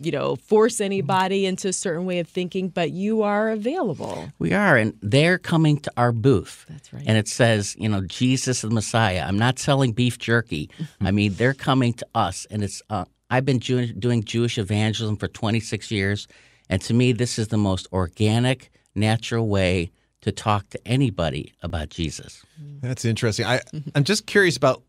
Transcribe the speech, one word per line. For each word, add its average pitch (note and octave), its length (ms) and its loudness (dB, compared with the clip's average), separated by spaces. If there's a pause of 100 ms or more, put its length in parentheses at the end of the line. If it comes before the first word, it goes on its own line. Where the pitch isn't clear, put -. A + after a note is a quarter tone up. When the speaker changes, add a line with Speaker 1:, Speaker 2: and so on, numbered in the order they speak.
Speaker 1:
you D#3+ 80 -4
know, C#3 240 -2
force G#3+ 460 2
anybody G3 640 0
into F#3 220 -2
a F#3 40 -2
certain F3+ 340 -4
way F3+ 120 -2
of E3+ 80 -2
thinking, F#3 440 -4
but E3 200 -2
you G#3 320 0
are G#3 280 0
available. G#3 800 -4 (120)
Speaker 2:
We E3 120 0
are, F#3+ 240 4
and G#2+ 240 2
they're D3+ 380 4
coming D#3+ 400 2
to - 180 -8
our A#2+ 140 4
booth. A2+ 580 2
Speaker 1:
That's - 240 -20
right. B2 140 -12
Speaker 2:
And A2 100 4
it G#2+ 120 0
says, A2+ 500 2
you A2 100 -2
know, G#2 160 0
"Jesus B2+ 580 0
the G#2+ 80 -4
Messiah." G#2+ 580 2
I'm G2 100 0
not B2 220 2
selling C3+ 320 2
beef B2 260 0
jerky. A2+ 500 -2 (180)
Speaker 1:
<laughs> - 140 -16
Speaker 2:
I F#2 120 0
mean, G#2 240 2
they're B2 180 2
coming C3 400 0
to - 120 -14 (100)
us, F#2 340 -2
and G#2 140 -4
it's, - 260 -8
uh, G2+ 140 -4 (260)
I've B2+ 140 0
been C3 160 0
Jew-, B2 320 -2
doing A#2 320 0
Jewish A#2 340 -2
evangelism G#2+ 580 0
for G2+ 120 -4
twenty-six A2 640 -4
years, G2+ 340 -2 (420)
and F#2+ 140 0
to - 120 -6
me, B2 180 4
this A#2+ 260 -2
is A2 100 -2
the A2+ 80 -2
most G2 360 0
organic, G#2+ 800 0 (240)
natural A2+ 540 -2
way F#2 420 2 (300)
to - 100 -4
talk G#2 380 -2
to - 180 -12
anybody F#2 640 -2 (100)
about D#2+ 260 -6
Jesus. - 560 -8 (180)
Speaker 1:
Mm. C#3+ 200 -18
Speaker 3:
That's B2 240 -4
interesting. A2 400 0
I, B2 140 2 (180)
Speaker 1:
<laughs> - 160 -8
Speaker 3:
I'm C#3+ 100 4
just G#3 220 0
curious F#3 300 4
about C3 320 2